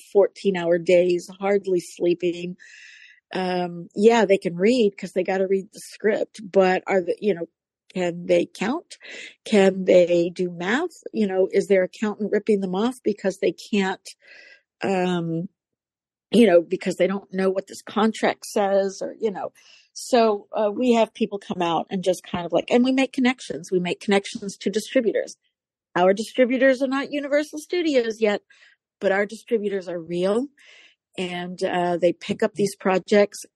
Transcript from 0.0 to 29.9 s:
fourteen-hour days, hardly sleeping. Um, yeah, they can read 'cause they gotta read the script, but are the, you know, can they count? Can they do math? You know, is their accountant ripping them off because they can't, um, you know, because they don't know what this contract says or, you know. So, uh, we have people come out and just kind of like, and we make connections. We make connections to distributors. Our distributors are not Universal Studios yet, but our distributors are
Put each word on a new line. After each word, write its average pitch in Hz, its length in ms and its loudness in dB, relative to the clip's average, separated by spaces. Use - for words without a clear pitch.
fourteen-hour 180 680 2
days, 175 480 4
hardly 196 400 0
sleeping. 175 800 -4
Um, 180 640 -4
yeah, 220 300 6
they 190 120 4
can 180 180 -6
read 208 420 2
'cause - 160 -14
they 180 100 0
gotta 190 240 -2
read 190 260 -2
the - 60 -20
script, - 680 -4
but 185 380 4
are 190 140 0
the, 175 180 -4
you 202 140 0
know, 170 140 -8
can 175 340 -4
they 175 180 2
count? - 520 -6
Can 190 400 4
they 175 440 6
do 175 220 -4
math? 214 400 -4
You 214 160 0
know, 190 240 0
is 185 160 0
their 190 160 4
accountant 208 480 -6
ripping 208 300 0
them 180 140 -4
off 233 280 -4
because 202 360 -4
they 175 140 0
can't, 190 540 -4
um, 180 640 -2
you 226 140 8
know, 175 160 8
because 185 360 -4
they 180 100 4
don't 196 260 -8
know 190 160 -2
what 190 180 -4
this - 140 -16
contract 220 640 -2
says 196 560 0
or, 170 180 -10
you 214 120 -2
know. 160 200 -10
So, 226 580 0
uh, 214 200 -2
we 240 220 2
have 226 200 2
people 202 260 -4
come 185 220 -8
out 170 280 0
and 190 140 -4
just 180 200 0
kind 175 220 -8
of 165 80 -4
like, - 160 0
and 247 140 4
we 254 80 0
make 262 220 0
connections. 247 580 -4
We 185 80 2
make 175 200 -4
connections 196 580 -2
to - 120 -6
distributors. 196 680 -2
Our 185 180 4
distributors 254 720 2
are 269 40 0
not 269 240 -4
Universal 294 480 -4
Studios 262 640 -2
yet, 208 200 0
but 196 100 2
our 202 140 0
distributors 202 640 -6
are 175 100 -8